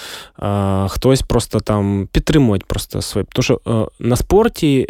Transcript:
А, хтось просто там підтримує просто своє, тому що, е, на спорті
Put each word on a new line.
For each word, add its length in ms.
А, 540
хтось 320
просто 380
там 520
підтримує 540
просто 360
своє, 300
тому 100
що, 240
е, 200
на 180
спорті 720